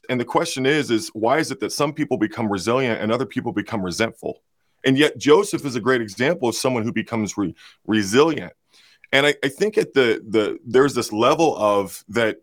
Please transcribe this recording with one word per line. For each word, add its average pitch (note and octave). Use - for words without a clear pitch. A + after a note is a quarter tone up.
And B2+
the A#2+
question D3
is, C3+
is A2
why A#2+
is D#3
it C3
that -
some D3
people C#3+
become G#2+
resilient A2+
and G#2+
other B2
people A#2+
become G#2
resentful? F#2
And C3
yet D3
Joseph D#3
is C3+
a B2
great B2
example A#2+
of A2+
someone B2
who A2+
becomes A2
re-, F#2
resilient. A2
And C#3
I, D3
I C#3
think G3
at -
the, B2
the, G#2
there's B2+
this A2+
level C#3+
of G2+
that, G#2+